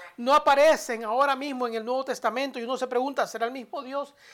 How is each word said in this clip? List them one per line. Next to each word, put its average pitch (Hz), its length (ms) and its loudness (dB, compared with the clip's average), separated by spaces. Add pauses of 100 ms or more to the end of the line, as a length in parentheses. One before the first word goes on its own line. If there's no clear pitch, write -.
(180)
no 240 160 0
aparecen 285 720 4
ahora 262 320 2
mismo 262 320 -4
en 226 80 -4
el 220 100 -6
Nuevo 262 180 -2
Testamento. 262 540 -4
Y 240 60 -6
uno 247 140 -4
se 254 100 -4
pregunta, 254 400 -2
¿será 226 180 -6
el 233 60 -4
mismo 262 320 -12
Dios? 277 320 -8 (180)